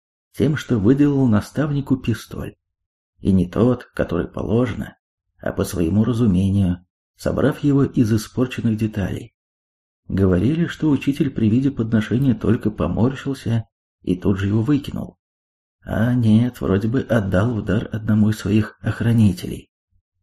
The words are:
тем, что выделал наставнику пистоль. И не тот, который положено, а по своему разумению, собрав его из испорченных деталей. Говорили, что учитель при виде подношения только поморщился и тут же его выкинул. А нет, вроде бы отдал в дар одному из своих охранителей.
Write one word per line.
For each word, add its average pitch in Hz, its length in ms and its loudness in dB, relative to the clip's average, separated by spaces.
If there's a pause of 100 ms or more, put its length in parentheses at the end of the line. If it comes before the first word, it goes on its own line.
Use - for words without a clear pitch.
(320)
тем, 143 260 0
что 123 200 -2
выделал 139 480 4
наставнику 135 680 0
пистоль. - 600 -6 (640)
И - 120 0
не 90 160 4
тот, 120 360 0 (100)
который - 340 -2
положено, - 720 -4 (420)
а - 120 -6
по 101 120 -2
своему 92 400 0
разумению, 98 800 0 (320)
собрав - 440 -2
его 139 240 2
из 113 280 0
испорченных 117 640 -2
деталей. 107 580 -6 (760)
Говорили, 98 580 2
что - 240 -2
учитель 135 400 0
при 110 180 0
виде 131 220 2
подношения 113 640 0
только 107 360 0
поморщился 117 960 -4 (340)
и 90 140 -2
тут 95 220 0
же 98 100 -2
его 110 120 0
выкинул. - 580 -4 (680)
А 117 300 0
нет, 117 460 4
вроде 98 260 0
бы 120 140 0
отдал 110 540 0
в 104 100 -4
дар 110 280 -2
одному 107 380 2
из 107 80 -2
своих 107 420 0
охранителей. 107 880 0 (520)